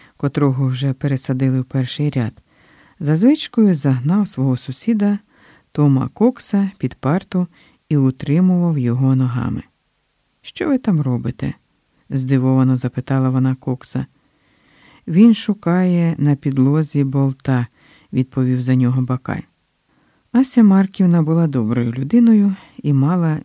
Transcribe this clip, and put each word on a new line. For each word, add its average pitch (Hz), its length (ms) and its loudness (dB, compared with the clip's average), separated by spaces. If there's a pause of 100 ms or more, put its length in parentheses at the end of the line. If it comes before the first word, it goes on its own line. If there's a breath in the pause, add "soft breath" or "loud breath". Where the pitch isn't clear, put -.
(160 soft breath)
котрого 139 500 -2
вже 131 260 -2
пересадили 131 680 -2
в 127 40 -4
перший 135 460 -4
ряд, 117 320 -6 (580 soft breath)
за 151 160 0
звичкою 220 580 2
загнав 147 540 0
свого 131 280 -2
сусіда 202 640 -2 (540 soft breath)
Тома 135 360 2
Кокса 202 720 -2
під - 160 -6
парту 180 520 -4 (420 soft breath)
і 156 80 0
утримував 165 840 0
його 127 380 0
ногами. 120 460 -4 (800)
"Що - 260 -8
ви 269 100 0
там 190 220 0
робите?" — 127 540 -4 (560)
здивовано 131 680 0
запитала 131 540 -4
вона 131 240 0
Кокса. 131 520 -8 (1000 soft breath)
"Він 208 280 6
шукає 175 840 0
на 143 180 2
підлозі 139 680 0
болта", — 135 600 -2 (460 soft breath)
відповів 127 500 -2
за 127 120 0
нього 127 280 0
Бакай. - 420 -6 (880)
Ася 247 300 2
Марківна 190 600 4
була 165 240 0
доброю 120 460 -2
людиною 202 640 2 (280 loud breath)
і 147 100 0
мала 156 520 0